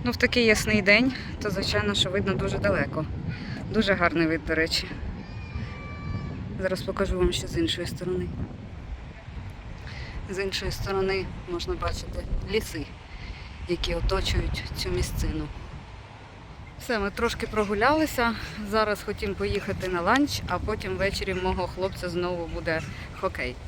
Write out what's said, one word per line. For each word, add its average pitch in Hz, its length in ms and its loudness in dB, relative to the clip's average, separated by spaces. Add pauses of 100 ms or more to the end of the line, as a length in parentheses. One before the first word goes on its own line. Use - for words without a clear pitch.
Ну, 240 80 2
в 233 60 -2
такий 240 280 6
ясний 214 360 6
день, 220 320 8 (280)
то, 214 80 0
звичайно, 202 460 2
що 190 140 4
видно 190 240 2
дуже 190 240 2
далеко. 160 480 2 (680)
Дуже 202 200 6
гарний 165 340 4
вид, 160 200 2
до 160 80 2
речі. 160 320 2 (1700)
Зараз 185 200 0
покажу 185 360 0
вам 180 140 6
ще 180 160 -2
з - 100 -2
іншої 170 300 0
сторони. 180 380 -2 (2000)
З 196 140 -2
іншої 190 280 -2
сторони 190 540 0 (260)
можна 175 240 -2
бачити - 480 -4 (280)
ліси, 202 340 -2 (840)
які 175 280 0
оточують 175 680 0 (140)
цю 190 120 -2
місцину. 165 580 0 (1300)
Все, 233 200 0
ми 196 120 0
трошки 226 360 0
прогулялися. 233 880 4 (360)
Зараз 214 320 2
хотім 202 320 -2
поїхати 196 520 0
на 180 140 0
ланч, 254 460 4
а 180 120 0
потім 208 360 -2
ввечері 190 380 0
мого 185 340 0
хлопця 185 420 -4
знову 175 380 -2
буде 160 340 0 (380)
хокей. 131 360 -2 (120)